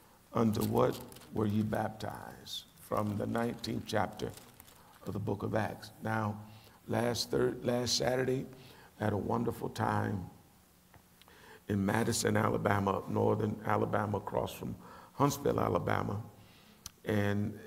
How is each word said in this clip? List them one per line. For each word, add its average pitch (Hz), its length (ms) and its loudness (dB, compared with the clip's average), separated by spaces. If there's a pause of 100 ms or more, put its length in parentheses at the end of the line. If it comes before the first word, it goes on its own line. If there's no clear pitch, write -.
(340)
"Unto 113 300 4
what 120 340 4 (360)
were 110 120 2
ye 107 160 2
baptized?" 107 1000 -4 (160)
from 104 380 -2
the 113 100 -2
nineteenth 117 580 -2
chapter - 460 -2 (720)
of 98 80 -4
the 104 60 -4
book 107 240 -2
of 110 100 -2
Acts. - 380 -2 (100)
Now, 110 380 -2 (480)
last 117 420 0
thir-, 127 320 2
last 120 360 0
Saturday, 131 500 0 (520)
I 107 60 0
had 104 80 2
a 104 40 2
wonderful 113 520 -2
time 107 560 0 (1400)
in 101 180 2
Madison, 107 520 2
Alabama, 104 600 4
up - 120 -6
northern 107 560 2
Alabama, 104 520 2
across 110 360 -2
from - 220 -8 (380)
Huntsville, 127 460 2
Alabama. 107 640 2 (840)
And 101 600 0